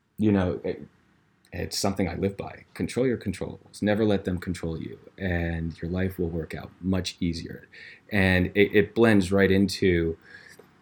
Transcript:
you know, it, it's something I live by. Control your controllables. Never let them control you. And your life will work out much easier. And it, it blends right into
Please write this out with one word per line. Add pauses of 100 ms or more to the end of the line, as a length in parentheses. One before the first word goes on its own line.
(180)
you
know,
it, (720)
it's
something
I
live
by. (100)
Control
your
controllables.
Never
let
them
control
you. (200)
And
your
life
will
work
out (100)
much
easier. (420)
And
it,
it
blends
right
into (640)